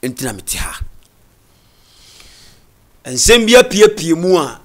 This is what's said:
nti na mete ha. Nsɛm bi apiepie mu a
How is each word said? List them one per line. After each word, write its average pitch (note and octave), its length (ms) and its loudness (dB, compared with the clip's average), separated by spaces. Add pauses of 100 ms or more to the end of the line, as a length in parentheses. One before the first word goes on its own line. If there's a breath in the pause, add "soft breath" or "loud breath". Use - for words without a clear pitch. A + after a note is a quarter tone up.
nti B2+ 220 -10
na B2 80 -8
mete - 260 -10
ha. - 140 -8 (2250 soft breath)
Nsɛm G#3+ 420 2
bi A#3 100 2
apiepie G#3 580 2
mu F3+ 240 0
a C3 260 -6